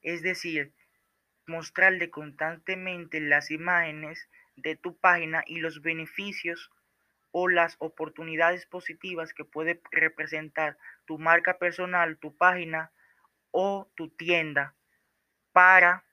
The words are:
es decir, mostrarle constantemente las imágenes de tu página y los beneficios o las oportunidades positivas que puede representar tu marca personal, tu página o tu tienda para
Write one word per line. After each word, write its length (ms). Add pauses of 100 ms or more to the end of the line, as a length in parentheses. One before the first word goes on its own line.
es 200
decir, 520 (720)
mostrarle 640
constantemente 1080
las 300
imágenes 760 (260)
de 220
tu 220
página 480
y 140
los 200
beneficios 880 (600)
o 180
las 300
oportunidades 880
positivas 680
que 140
puede 340 (100)
representar 840 (300)
tu 120
marca 400
personal, 600
tu 180
página 560 (580)
o 460
tu 140
tienda 640 (760)
para 600